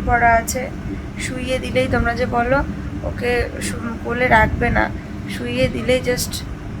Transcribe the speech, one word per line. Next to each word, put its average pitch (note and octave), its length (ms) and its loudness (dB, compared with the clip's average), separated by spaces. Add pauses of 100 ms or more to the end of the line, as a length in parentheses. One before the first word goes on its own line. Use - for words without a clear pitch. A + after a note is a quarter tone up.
ভরা A#3 260 6
আছে। A3+ 280 2 (640)
শুইয়ে B3+ 340 -2
দিলেই, C4 280 2
তোমরা A#3 260 2
যে B3 120 0
বলো B3 380 2 (400)
ওকে - 280 -2 (300)
শু-, - 420 -4
কোলে A#3+ 240 0
রাখবে A3+ 420 6
না, G#3+ 200 2 (440)
শুইয়ে A#3+ 340 0
দিলেই B3 400 0
just B3 260 -2 (460)